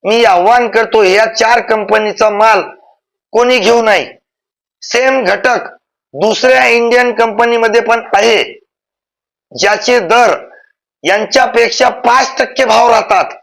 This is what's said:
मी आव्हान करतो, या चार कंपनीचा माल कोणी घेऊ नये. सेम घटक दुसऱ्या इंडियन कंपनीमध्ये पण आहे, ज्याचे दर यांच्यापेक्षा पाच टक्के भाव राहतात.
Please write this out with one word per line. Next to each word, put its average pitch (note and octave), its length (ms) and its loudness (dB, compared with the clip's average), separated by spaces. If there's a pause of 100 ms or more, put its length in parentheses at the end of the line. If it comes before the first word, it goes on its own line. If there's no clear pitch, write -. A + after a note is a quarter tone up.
मी A3+ 220 0
आव्हान G#3+ 440 2
करतो, A3 340 0
या G3+ 300 2
चार A3+ 360 0
कंपनीचा G#3+ 600 0
माल G#3 320 2 (720)
कोणी B3 260 2
घेऊ A#3 220 2
नये. G3 240 0 (800)
सेम C4 400 -2
घटक G3+ 440 -2 (460)
दुसऱ्या A#3 540 0
इंडियन A#3 480 0
कंपनीमध्ये A3+ 680 0
पण A3 220 -2 (100)
आहे, G#3 300 2 (1080)
ज्याचे G#3 500 -2
दर G#3+ 340 2 (680)
यांच्यापेक्षा A#3 840 0 (100)
पाच B3+ 400 0
टक्के C4 260 -2
भाव A#3 240 2
राहतात. A3 540 0